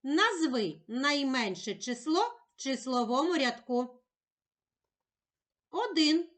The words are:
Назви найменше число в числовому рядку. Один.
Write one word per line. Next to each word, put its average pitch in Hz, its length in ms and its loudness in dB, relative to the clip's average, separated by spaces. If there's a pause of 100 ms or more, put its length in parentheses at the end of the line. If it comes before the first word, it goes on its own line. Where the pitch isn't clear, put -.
Назви 294 840 0
найменше 254 840 0
число 311 460 -2 (340)
в - 20 -20
числовому 254 800 0
рядку. 247 640 -2 (1700)
Один. 339 680 2